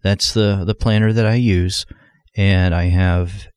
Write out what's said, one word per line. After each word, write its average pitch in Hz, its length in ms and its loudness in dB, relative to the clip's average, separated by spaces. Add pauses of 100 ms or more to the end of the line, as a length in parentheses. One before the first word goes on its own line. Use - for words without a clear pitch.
That's 101 320 -2
the, 101 320 0
the 104 100 -2
planner 110 360 0
that 113 140 0
I 110 100 0
use. 95 500 0 (500)
And 92 400 2
I 87 100 0
have 90 720 0